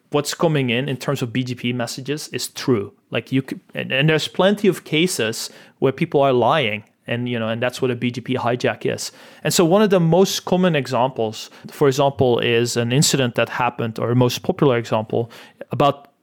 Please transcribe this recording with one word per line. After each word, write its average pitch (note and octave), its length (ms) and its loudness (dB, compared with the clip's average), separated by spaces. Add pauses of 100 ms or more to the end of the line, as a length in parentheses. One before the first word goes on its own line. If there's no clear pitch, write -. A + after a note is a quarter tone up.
(120)
what's D3 220 -2
coming D3 360 0
in, B2 180 0
in C#3 80 -4
terms C#3 260 -4
of A#2+ 120 -4
B B2+ 100 -2
G B2+ 100 -6
P B2 200 -4
messages C3 560 -8
is - 180 -8
true. G#2 460 -2 (160)
Like B2 240 -6
you C3 80 2
could, - 180 -12 (140)
and, B2+ 180 -6
and C3+ 160 2
there's D#3 220 0
plenty G3+ 400 2
of - 160 -2
cases D3+ 640 -2 (300)
where C3+ 120 2
people D#3 300 0
are C#3 100 4
lying, A#2+ 540 0 (220)
and, A#2+ 200 -4
you B2 100 -2
know, A2+ 120 -2
and A#2 120 -4
that's B2 200 -4
what B2+ 100 0
a A#2+ 40 -4
B B2 140 -4
G A#2+ 120 -6
P B2+ 140 -4
hijack A#2+ 540 -2
is. - 220 -6 (320)
And D3+ 100 -2
so F#3 120 4
one F#3 160 4
of G#3+ 80 4
the F#3+ 100 4
most E3+ 460 2
common F3+ 320 2
examples, A#2+ 720 -2 (220)
for D3 180 2
example, C3+ 500 2
is A#2+ 380 0
an A#2 160 0
incident C3+ 420 2
that A#2 140 0
happened, A#2+ 500 -4
or A#2 160 0
most B2 280 2
popular C#3+ 340 2
example, A2+ 520 -2 (420)
about C#3 360 0 (160)